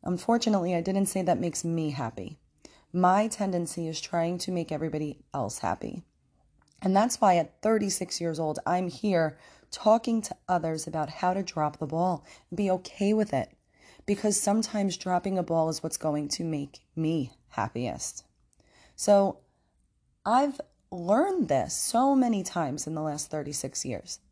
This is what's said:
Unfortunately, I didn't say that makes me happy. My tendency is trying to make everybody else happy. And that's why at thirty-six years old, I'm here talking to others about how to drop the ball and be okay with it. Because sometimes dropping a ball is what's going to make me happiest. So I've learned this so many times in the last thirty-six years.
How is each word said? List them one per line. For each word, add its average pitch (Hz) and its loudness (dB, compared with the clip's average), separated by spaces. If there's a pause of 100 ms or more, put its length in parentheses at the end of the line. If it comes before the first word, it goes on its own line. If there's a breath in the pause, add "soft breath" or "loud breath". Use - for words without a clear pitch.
Unfortunately, 185 2
I 170 2
didn't 196 2
say 190 -2
that 170 2
makes 170 -4
me 165 0
happy. 127 -8 (540 loud breath)
My 185 4
tendency 175 -2
is 160 -6
trying 170 -2
to 185 -4
make 170 -2
everybody 151 -4 (160)
else 113 -4
happy. - -4 (760)
And 190 2
that's 220 2
why 190 6
at 160 -2
thirty-six 208 0
years 165 -2
old, 156 -2
I'm 180 0
here 170 0 (340 loud breath)
talking 226 2
to - -10 (120)
others 160 -2
about 156 -4
how 180 0
to 196 -2
drop 151 -2
the 160 -4
ball 165 0 (260 loud breath)
and 170 -8
be 202 2
okay 185 0
with 214 2
it. 131 -2 (560 soft breath)
Because 208 2
sometimes 202 0
dropping 185 -2
a 180 0
ball 165 2
is 160 -6
what's - -6
going 151 -2
to - -6
make 147 -6 (160)
me 160 -2 (160)
happiest. - -6 (720 soft breath)
So 202 4 (840)
I've 262 2 (300)
learned 220 2
this 131 0
so 269 2
many 240 2
times 151 -4
in 160 -6
the 156 -4
last 151 -6
thirty-six 143 -6
years. - -8 (120)